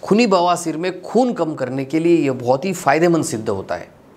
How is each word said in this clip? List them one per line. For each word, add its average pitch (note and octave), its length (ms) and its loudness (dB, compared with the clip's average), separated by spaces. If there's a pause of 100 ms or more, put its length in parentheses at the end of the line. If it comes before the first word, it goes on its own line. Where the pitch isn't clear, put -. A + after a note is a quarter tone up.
खूनी A3 220 4
बवासीर F3 500 2
में F3+ 240 -6
खून B3 320 0
कम D#3+ 200 -4
करने C3+ 320 -6
के D#3+ 140 -2
लिए E3+ 180 4
यह C#3 160 0
बहुत B2 320 0
ही F#3+ 80 -2
फायदेमंद D#3+ 520 2
सिद्ध A2 240 -6
होता F#2+ 260 -4
है। - 120 -12 (300)